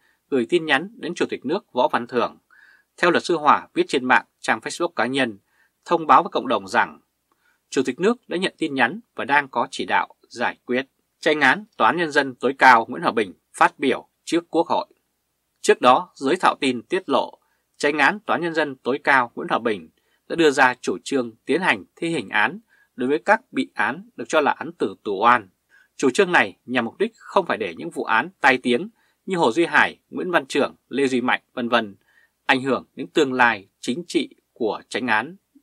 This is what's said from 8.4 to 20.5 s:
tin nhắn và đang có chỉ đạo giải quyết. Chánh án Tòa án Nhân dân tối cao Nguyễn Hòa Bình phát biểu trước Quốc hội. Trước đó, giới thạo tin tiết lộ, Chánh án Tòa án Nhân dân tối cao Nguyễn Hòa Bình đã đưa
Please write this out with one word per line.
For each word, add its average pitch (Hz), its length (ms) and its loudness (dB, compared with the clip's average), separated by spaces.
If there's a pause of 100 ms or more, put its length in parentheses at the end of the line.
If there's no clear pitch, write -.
tin 151 160 -4
nhắn 131 260 0 (160)
và 107 100 -8
đang 139 220 0
có 123 240 -2
chỉ 98 140 -8
đạo 98 280 -2 (160)
giải 104 360 -6
quyết. 127 200 -4 (340)
Chánh 151 220 0
án 151 240 2 (120)
Tòa 113 100 4
án 131 100 2
Nhân 165 140 -2
dân 135 240 0
tối 131 220 -2
cao 120 320 8
Nguyễn 147 140 -8
Hòa 139 80 0
Bình 101 220 -2 (200)
phát 170 260 0
biểu 110 280 -2 (160)
trước 170 260 -4
Quốc - 180 0
hội. 101 180 -2 (760)
Trước - 200 4
đó, 127 340 6
giới 143 200 -2
thạo 185 240 2
tin 123 220 -2
tiết 185 280 -6
lộ, 123 220 0 (460)
Chánh 147 200 -2
án 151 220 2
Tòa 110 160 -4
án 143 60 -2
Nhân 170 120 -4
dân 147 220 -2
tối 135 280 -4
cao 131 320 2
Nguyễn 160 140 -10
Hòa 139 100 -2
Bình 104 300 -4 (400)
đã - 60 -6
đưa 160 160 4